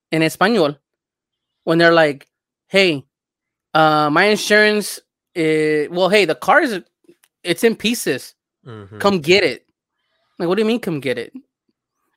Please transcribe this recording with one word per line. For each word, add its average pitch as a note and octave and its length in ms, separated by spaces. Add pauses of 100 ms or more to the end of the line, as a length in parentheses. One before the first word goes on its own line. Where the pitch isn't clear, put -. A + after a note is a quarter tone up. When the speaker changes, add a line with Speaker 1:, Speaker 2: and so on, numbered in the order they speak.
(120)
Speaker 1:
in D#3+ 120
Espanol D#3+ 540 (880)
when E3 120
they're E3+ 160
like, D3+ 340 (400)
"Hey, F3+ 380 (680)
uh, D#3 380
my E3+ 140
insurance G#3 720 (360)
is, D#3 540
well, F3 200
hey, G#3 160
the D#3 100
car B3+ 260
is A3 200 (640)
it's F3 200
in A3+ 120
pieces. G3 600 (300)
Speaker 2:
Mm-hmm. G#2+ 340
Speaker 1:
Come G3 220
get F3+ 220
it." C3 220 (760)
Like, E3+ 100
"What F#3+ 60
do A3 80
you G#3+ 40
mean, A3+ 120
come E3 200
get B2 180
it? A2+ 160 (840)